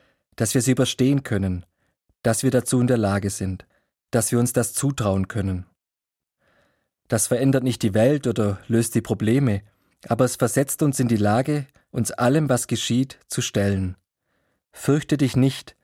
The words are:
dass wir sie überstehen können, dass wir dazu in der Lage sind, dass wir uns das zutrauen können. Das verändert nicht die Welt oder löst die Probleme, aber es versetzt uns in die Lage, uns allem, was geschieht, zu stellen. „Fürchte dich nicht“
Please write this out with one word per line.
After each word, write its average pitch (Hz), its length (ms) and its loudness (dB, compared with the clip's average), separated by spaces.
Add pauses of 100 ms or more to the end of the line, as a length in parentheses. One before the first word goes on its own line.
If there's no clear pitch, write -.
(360)
dass - 180 -2
wir 127 80 2
sie 131 100 2
überstehen 135 500 2
können, 95 440 -2 (560)
dass 113 200 0
wir 131 80 2
dazu 127 300 2
in 123 60 4
der 123 120 2
Lage 101 320 0
sind, 92 360 -8 (440)
dass 117 200 0
wir 120 80 2
uns 123 140 0
das - 220 -2
zutrauen 101 520 0
können. 92 400 -6 (1400)
Das - 180 0
verändert 131 380 2
nicht 127 180 -2
die 101 120 0
Welt 135 320 2
oder 104 420 0
löst 113 260 0
die 113 60 2
Probleme, 110 600 0 (440)
aber 117 180 2
es 123 120 -2
versetzt 131 460 -2
uns 143 180 0
in 120 80 2
die 117 80 2
Lage, 131 500 0 (240)
uns 120 220 -4
allem, 135 360 2
was 123 180 0
geschieht, 123 600 -2
zu - 140 -4
stellen. 98 560 -2 (760)
„Fürchte 147 440 0
dich 139 200 0
nicht“ 131 480 0